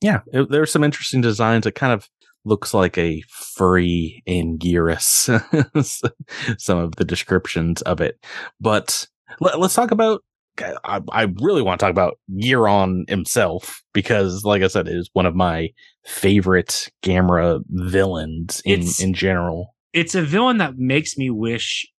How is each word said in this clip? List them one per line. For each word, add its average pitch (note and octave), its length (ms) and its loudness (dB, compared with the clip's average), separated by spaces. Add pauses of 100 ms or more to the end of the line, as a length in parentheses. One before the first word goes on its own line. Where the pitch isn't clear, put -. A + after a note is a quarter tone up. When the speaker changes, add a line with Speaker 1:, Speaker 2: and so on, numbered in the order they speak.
Speaker 1:
Yeah, F#3 200 2 (120)
it, C3+ 180 0
there D3 120 2
are D#3 40 2
some D3+ 160 2
interesting C#3+ 380 0
designs. A2+ 460 2
It G#2 100 -2
kind C3 160 2
of G#2 160 -2 (360)
looks G#2 300 0
like F#2 240 2
a E2 300 -2
furry F2 1000 0
Anguirus, E2 1000 0 (1300)
<laughs> - 40 -20
some F2+ 180 0
of E2+ 180 -4
the F2+ 80 -2
descriptions E2+ 760 0
of E2 180 -2
it. - 180 -2 (420)
But G#2+ 460 0 (340)
let, D#3+ 200 2
let's F#3 140 2
talk A#3+ 180 2
about, A3 300 2 (600)
I, G2 160 -4 (100)
I A2+ 120 0 (180)
really E3 220 2
wanna F#2 160 0
talk G2 120 2
about F2+ 280 0 (200)
Giron G2+ 680 2
himself, F#2 760 -2 (100)
because, G2 520 0
like G#2 180 2
I F#2+ 60 4
said, F#2 200 0
it E2 60 -4
is F2 200 -6
one F#2 120 2
of E2+ 80 0
my E2 360 0 (340)
favorite F#2+ 840 0 (140)
Gamera F2+ 680 2
villains F2+ 960 -4
in, F#2+ 180 2
Speaker 2:
It's E2+ 180 -4
Speaker 1:
in F#2+ 140 0
general. F2 600 -2 (180)
Speaker 2:
it's E3+ 220 -2
a F#3 80 0
villain A3 360 0
that C#3+ 180 -2
makes C3 400 -2
me C3 140 -2
wish A2+ 560 -4 (120)